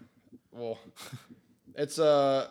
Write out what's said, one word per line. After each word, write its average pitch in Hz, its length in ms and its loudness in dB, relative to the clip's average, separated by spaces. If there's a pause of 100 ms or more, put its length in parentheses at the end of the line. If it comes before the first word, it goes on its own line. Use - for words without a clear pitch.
(540)
well, 117 260 -10 (480)
<laughs> - 480 -20
it's 147 240 -6
a, 139 520 2